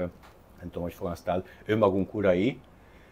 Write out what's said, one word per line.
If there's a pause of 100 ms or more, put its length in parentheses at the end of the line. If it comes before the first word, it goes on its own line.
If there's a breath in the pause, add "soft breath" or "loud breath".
(600)
nem
tudom,
hogy
fogalmaztál, (220 loud breath)
önmagunk
urai. (520 loud breath)